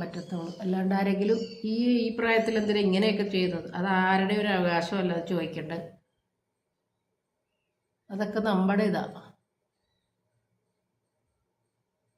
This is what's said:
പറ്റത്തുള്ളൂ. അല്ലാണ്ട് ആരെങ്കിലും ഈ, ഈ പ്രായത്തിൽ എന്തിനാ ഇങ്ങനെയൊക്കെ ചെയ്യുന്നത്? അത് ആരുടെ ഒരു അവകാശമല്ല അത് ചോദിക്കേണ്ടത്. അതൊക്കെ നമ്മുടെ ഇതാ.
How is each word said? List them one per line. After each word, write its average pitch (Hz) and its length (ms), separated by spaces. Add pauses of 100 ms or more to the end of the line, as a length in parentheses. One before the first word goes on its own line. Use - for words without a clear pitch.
പറ്റത്തുള്ളൂ. 175 500 (120)
അല്ലാണ്ട് 190 360
ആരെങ്കിലും 202 400 (320)
ഈ, 220 40 (300)
ഈ 220 120
പ്രായത്തിൽ 226 420
എന്തിനാ 208 280
ഇങ്ങനെയൊക്കെ 202 460
ചെയ്യുന്നത്? 175 340 (120)
അത് 185 80 (160)
ആരുടെ 190 380
ഒരു 208 160
അവകാശമല്ല 175 600
അത് 165 160
ചോദിക്കേണ്ടത്. 160 520 (2250)
അതൊക്കെ 202 260 (120)
നമ്മുടെ 196 400
ഇതാ. 160 120 (3250)